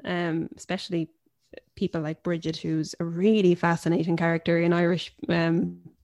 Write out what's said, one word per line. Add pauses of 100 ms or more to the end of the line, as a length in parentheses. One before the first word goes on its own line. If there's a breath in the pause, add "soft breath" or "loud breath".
um,
especially (640)
people
like
Bridget,
who's
a
really
fascinating
character
in
Irish, (180)
um, (240)